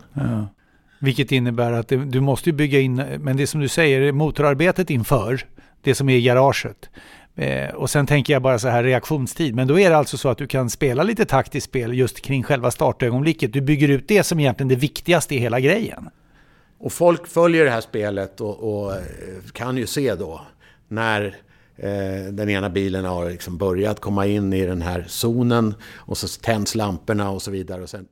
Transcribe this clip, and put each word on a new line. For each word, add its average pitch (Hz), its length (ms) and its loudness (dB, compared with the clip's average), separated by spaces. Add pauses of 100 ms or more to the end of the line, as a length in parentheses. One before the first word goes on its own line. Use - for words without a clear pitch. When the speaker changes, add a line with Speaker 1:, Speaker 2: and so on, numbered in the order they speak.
(120)
Speaker 1:
Ja. 117 340 -2 (540)
Vilket 135 320 0
innebär 120 400 0
att 117 160 -2
det, 135 80 2
du 127 240 -2
måste 139 280 0
ju 151 80 0
bygga 143 240 2
in, 131 140 0 (240)
men 135 180 -2
det 139 100 0
som 151 140 -4
du 139 80 0
säger, 139 440 4
motorarbetet 151 760 0
inför, 120 560 0 (360)
det 131 120 4
som 135 140 0
är 127 80 6
i 120 60 6
garaget. 127 680 2 (480)
Eh, 67 360 -4
och 135 160 -4
sen 143 160 2
tänker 147 260 2
jag 131 100 2
bara 127 160 2
så 123 100 -2
här, 120 160 2
reaktionstid. 131 680 -2
Men 131 140 0
då 156 100 4
är 190 120 6
det 160 60 6
alltså 143 220 0
så 139 100 -2
att 120 100 0
du 143 80 -8
kan 127 240 -2
spela 135 320 0
lite 214 220 0
taktiskt - 420 0
spel 123 280 -4
just 123 260 0
kring 135 220 -2
själva 123 280 0
startögonblicket. 131 840 0
Du 139 80 0
bygger 143 280 4
ut 139 200 0
det 202 140 6
som 160 180 0
egentligen 135 280 2
det 127 80 4
viktigaste 151 580 0
i 127 40 0
hela 120 220 0
grejen. 185 480 0 (680)
Speaker 2:
Och 135 140 -8
folk 170 340 2
följer 165 380 4
det 131 60 6
här 113 100 0
spelet 104 600 -4
och, 104 440 -4
och, 95 80 -4
eh, 95 60 -6 (540)
kan 127 240 -6
ju 117 100 -4
se 131 280 0
då 80 260 -8 (480)
när, 107 480 -2 (400)
eh, 98 560 -6
den 104 180 -4
ena 98 200 0
bilen 95 340 -2
har 87 260 -4
liksom 87 280 -10
börjat 98 420 0
komma 98 260 -2
in 101 260 0
i 95 140 0
den 90 160 -4
här 87 260 -4
zonen, 117 640 0 (200)
och - 240 -10
så - 220 -8
tänds 107 340 -2
lamporna 101 560 -2
och 95 120 -8
så 101 80 -10
vidare, 95 320 -8
och 87 80 -14
sen 95 220 -16